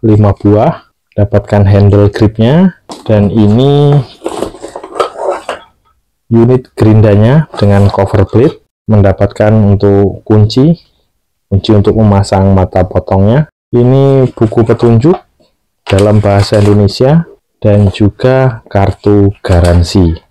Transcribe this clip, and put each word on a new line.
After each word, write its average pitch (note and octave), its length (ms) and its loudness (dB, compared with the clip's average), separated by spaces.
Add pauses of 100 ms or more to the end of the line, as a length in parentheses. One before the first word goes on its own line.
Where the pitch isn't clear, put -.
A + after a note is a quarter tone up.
lima G#2+ 320 2
buah, G#2+ 560 -2 (240)
dapatkan G#2 560 0
handle G2+ 400 2
gripnya, A#2+ 720 0 (240)
dan G#2 240 0
ini C#3 640 2 (2250)
unit A#2+ 480 0
gerindanya A2 800 2
dengan G2+ 320 0
cover G2 400 -2
blade, C3+ 400 -2 (240)
mendapatkan G#2 640 0
untuk G2+ 720 0
kunci, A2 480 2 (800)
kunci G2 240 -4
untuk G#2 240 0
memasang G2 560 0
mata F#2 320 -2
potongnya. G#2+ 560 -2 (240)
Ini C3 640 0
buku A2+ 320 -2
petunjuk A#2 480 0 (720)
dalam G#2 320 0
bahasa G2+ 400 0
Indonesia G#2 720 0 (320)
dan G#2 320 0
juga B2+ 720 -2
kartu G2+ 800 -2
garansi. F2 720 0 (140)